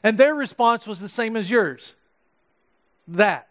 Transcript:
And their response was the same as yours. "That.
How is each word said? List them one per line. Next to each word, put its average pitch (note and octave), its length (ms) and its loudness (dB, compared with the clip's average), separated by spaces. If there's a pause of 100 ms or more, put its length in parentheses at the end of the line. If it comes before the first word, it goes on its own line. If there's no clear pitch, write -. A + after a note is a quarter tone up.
And A3 160 0
their C#4+ 160 6
response A#3 520 -2
was G3+ 140 -12
the G3+ 80 -12
same A3+ 260 -6
as G3+ 160 -4
yours. F#3 440 0 (1120)
"That. F3 420 0